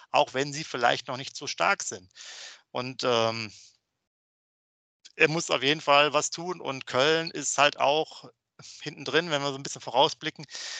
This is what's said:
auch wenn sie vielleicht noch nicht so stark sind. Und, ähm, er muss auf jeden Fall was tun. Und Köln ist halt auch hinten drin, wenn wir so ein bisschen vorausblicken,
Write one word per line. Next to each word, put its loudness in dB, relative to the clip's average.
auch 4
wenn 0
sie -6
vielleicht 2
noch -6
nicht -10
so -10
stark 2
sind. -10
Und, -6
ähm, 2
er 4
muss -2
auf 0
jeden 2
Fall 4
was 0
tun. -6
Und -8
Köln 2
ist -6
halt 4
auch 0
hinten -10
drin, 2
wenn 0
wir 0
so -6
ein -10
bisschen -8
vorausblicken, 0